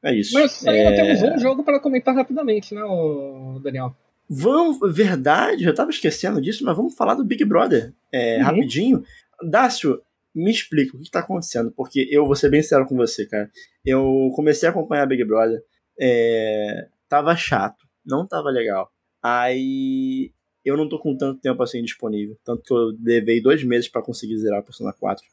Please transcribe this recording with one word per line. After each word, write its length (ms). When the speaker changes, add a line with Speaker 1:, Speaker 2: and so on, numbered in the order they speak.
Speaker 1:
É 100
isso. 200
Speaker 2:
Mas 300
ainda 260
Speaker 1:
É. 40
Speaker 2:
temos 40
um 60
jogo 240
pra 160
comentar 340
rapidamente, 580
né, 120
ô 760
Daniel? 320
Speaker 1:
Vamos, 480
verdade, 720
eu 100
tava 160
esquecendo 500
disso, 240
mas 120
vamos 180
falar 200
do 100
Big 200
Brother, 480
é, 240
Speaker 2:
Uhum. 80
Speaker 1:
rapidinho. 580
Dácio, 580
me 200
explica 440
o 40
que 100
tá 80
acontecendo, 540
porque 360
eu 160
vou 120
ser 140
bem 120
sincero 240
com 100
você, 300
cara. 240
Eu 520
comecei 320
a 20
acompanhar 360
Big 180
Brother, 360
é, 880
tava 260
chato, 500
não 180
tava 260
legal. 380
Aí 1120
eu 120
não 120
tô 80
com 200
tanto 240
tempo 200
assim 220
disponível, 640
tanto 180
que 100
eu 300
levei 400
dois 220
meses 240
pra 120
conseguir 380
zerar 220
a 20
Persona 300
quatro. 400